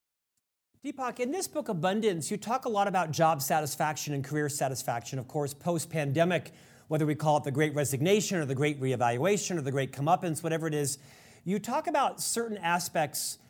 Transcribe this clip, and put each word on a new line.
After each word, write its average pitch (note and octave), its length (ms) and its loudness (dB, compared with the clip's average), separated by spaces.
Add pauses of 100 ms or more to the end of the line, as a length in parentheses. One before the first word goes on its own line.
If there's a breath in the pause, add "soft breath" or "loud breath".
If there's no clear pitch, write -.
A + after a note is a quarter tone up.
(840)
Deepak, C4+ 340 -6
in B3 120 0
this F#4 160 -2
book, D4+ 200 -4
Abundance, F#3 600 0
you G#3 80 -2
talk B3 280 -4
a C4+ 40 0
lot G3+ 180 2
about F3+ 240 0
job D#3+ 300 4
satisfaction D3+ 720 0
and C#3 100 -2
career D3+ 240 0
satisfaction. C3 680 -2
Of B2+ 100 -6
course, C#3+ 260 -4
post-pandemic, E3 1000 0 (360 soft breath)
whether D3+ 180 2
we D3+ 100 2
call D3+ 220 4
it D3 60 2
the C#3+ 80 -4
Great D3 220 2
Resignation D3+ 640 2
or D#3 80 0
the C3 100 -2
Great D3 240 0
Reevaluation C3 800 0
or D#3 40 -2
the C3+ 100 -2
Great C3 200 -2
Comeuppance, E3 520 0
whatever D#3+ 240 -2
it D3+ 60 -2
is, D3 260 -2 (440 soft breath)
you G3 160 -2
talk A3+ 280 -2
about C#4+ 340 2
certain A3+ 360 -2
aspects E3+ 840 0 (100)